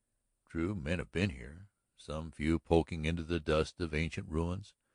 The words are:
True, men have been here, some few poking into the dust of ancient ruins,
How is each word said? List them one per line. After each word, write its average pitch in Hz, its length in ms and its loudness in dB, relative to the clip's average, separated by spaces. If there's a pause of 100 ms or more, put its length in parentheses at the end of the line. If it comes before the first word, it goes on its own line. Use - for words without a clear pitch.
(480)
True, 87 280 -2
men 82 240 -2
have - 120 -8
been 95 200 0
here, 69 340 -14 (320)
some 78 320 -8
few 78 300 2
poking 80 460 4
into 82 180 0
the 82 160 0
dust 78 420 2
of 78 140 -2
ancient 80 340 -2
ruins, 85 460 -2 (200)